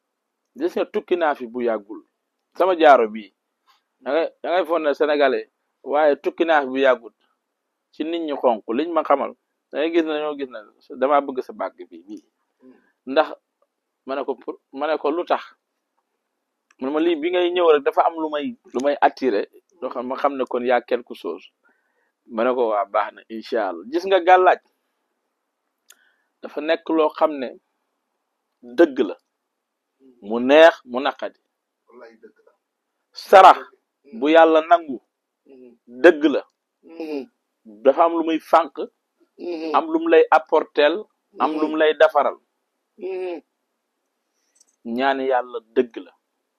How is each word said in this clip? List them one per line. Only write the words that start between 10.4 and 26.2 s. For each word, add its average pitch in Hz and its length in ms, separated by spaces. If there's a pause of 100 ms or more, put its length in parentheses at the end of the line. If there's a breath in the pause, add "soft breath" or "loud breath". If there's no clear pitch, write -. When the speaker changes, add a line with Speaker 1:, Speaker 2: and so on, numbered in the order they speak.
Speaker 1:
ne 120 100 (380)
damaa 139 240
bëgg 139 220
sa 117 100
bàgg 95 240 (140)
bi, 85 120
bii. 98 220 (840 soft breath)
Ndax, 147 280 (720)
ma 135 100
ne 139 80
ko, 135 100
pour, 131 260 (120)
ma 139 140
ne 156 120
ko, 147 120
"Lu 170 140
tax?" 135 180 (1400)
Mu 127 80
ne - 60
ma, 151 80
"Lii 170 160
bi 151 140
ngay 180 220
ñëw 175 200
rek 143 120
dafa 156 220
am 170 100
lu 160 140
may, 143 260 (160)
lu 120 100
may 143 180
attiré, 120 480 (320)
loo 123 100
xam, 123 160
ma 127 100
xam 143 200
ne 131 100
kon 123 180
y 123 60
a 123 100
quelque 120 340
chose." 90 360 (760)
Ma 113 180
ne 127 100
ko, 123 140
"Waa, 104 180
baax 104 280
na, 104 140
incha 110 400
Allah." 87 240
Gis 170 140
nga 190 140
gàllaaj 185 400 (1800 soft breath)